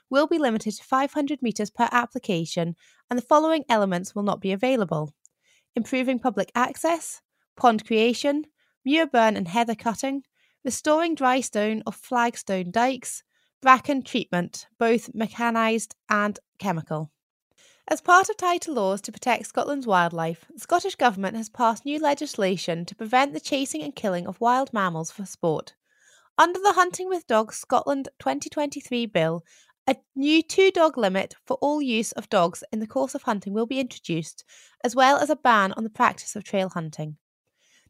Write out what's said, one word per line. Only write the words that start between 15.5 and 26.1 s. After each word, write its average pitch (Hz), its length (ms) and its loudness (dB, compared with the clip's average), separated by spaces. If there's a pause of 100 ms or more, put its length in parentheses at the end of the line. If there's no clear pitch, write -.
and 208 320 0 (180)
chemical. 160 540 -4 (760)
As 302 140 -2
part 370 280 6
of 427 80 -6
tighter 349 360 -2
laws 202 300 0
to 226 100 -14
protect 233 340 -2
Scotland's 269 400 -4
wildlife, 170 680 0
the 285 80 -20
Scottish 349 360 -2
Government 196 400 0
has 226 120 -8
passed 226 360 -2
new 294 160 -4
legislation 196 840 -2
to - 100 -16
prevent 254 360 0
the 302 80 -10
chasing 277 420 -4
and 294 120 -10
killing 180 320 -4
of - 140 -12
wild 254 320 2
mammals 170 400 -2
for 202 120 -12
sport. - 500 -4 (640)